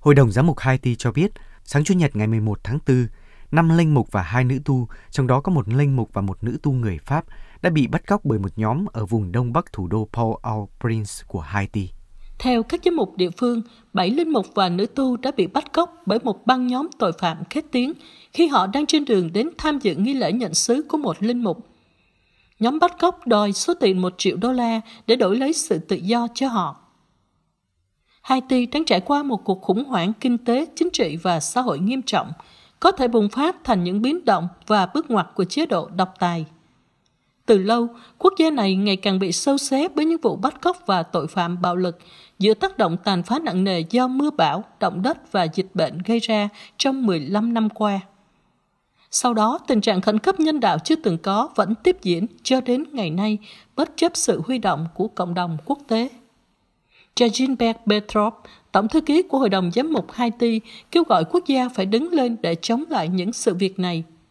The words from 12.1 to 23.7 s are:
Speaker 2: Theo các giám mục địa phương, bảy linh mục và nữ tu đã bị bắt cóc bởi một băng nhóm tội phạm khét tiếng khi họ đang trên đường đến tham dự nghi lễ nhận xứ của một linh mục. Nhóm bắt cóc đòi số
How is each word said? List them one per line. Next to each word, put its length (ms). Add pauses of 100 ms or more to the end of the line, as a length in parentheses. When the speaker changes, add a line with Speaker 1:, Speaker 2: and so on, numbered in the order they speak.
Speaker 2:
Theo 240
các 220
giám 120
mục 200
địa 220
phương, 240 (300)
bảy 180
linh 220
mục 220
và 140
nữ 180
tu 300
đã 200
bị 100
bắt 260
cóc 340
bởi 120
một 280
băng 200
nhóm 220 (100)
tội 200
phạm 320
khét 220
tiếng 200 (400)
khi 140
họ 200
đang 200
trên 180
đường 280
đến 160 (100)
tham 200
dự 160
nghi 200
lễ 180
nhận 220
xứ 340
của 100
một 240
linh 220
mục. 220 (960)
Nhóm 180
bắt 220
cóc 260
đòi 260
số 280